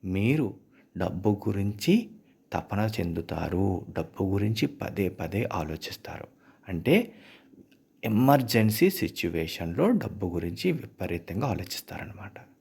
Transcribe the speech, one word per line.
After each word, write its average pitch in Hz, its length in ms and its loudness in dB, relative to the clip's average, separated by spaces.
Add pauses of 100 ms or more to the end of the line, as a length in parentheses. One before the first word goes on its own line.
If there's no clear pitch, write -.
మీరు 104 520 2 (420)
డబ్బు 92 320 2 (180)
గురించి 104 460 2 (600)
తపన 104 360 0 (100)
చెందుతారు, 85 840 -2 (120)
డబ్బు 85 260 -4
గురించి 101 440 2
పదే - 420 -2
పదే 90 440 -4
ఆలోచిస్తారు. - 760 -8 (400)
అంటే 135 460 2 (880)
ఎమర్జెన్సీ 120 880 4
సిచ్యువేషన్‌లో 85 1000 -2
డబ్బు 104 360 -2
గురించి 87 440 -2
విపరీతంగా 90 760 -4
ఆలోచిస్తారనమాట. - 840 -8 (280)